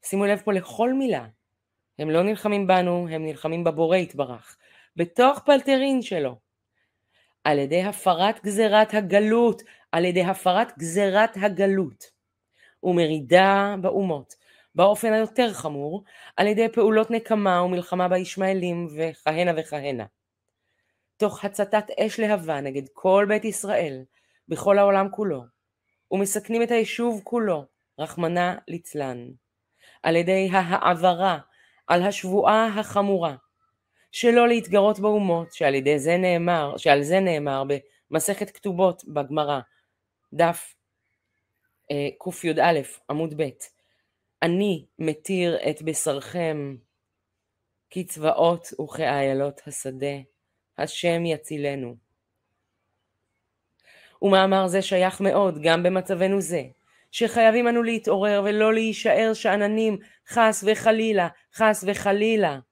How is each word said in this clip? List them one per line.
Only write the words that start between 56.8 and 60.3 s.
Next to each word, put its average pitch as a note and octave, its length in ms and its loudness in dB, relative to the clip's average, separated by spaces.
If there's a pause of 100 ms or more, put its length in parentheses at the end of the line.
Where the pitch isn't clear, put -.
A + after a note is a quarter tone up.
שחייבים A#3 580 2
אנו A#3 140 0
להתעורר G#3 640 0
ולא G#3+ 280 2
להישאר A3 640 0
שאננים, G#3 640 0 (300)
חס A3 380 2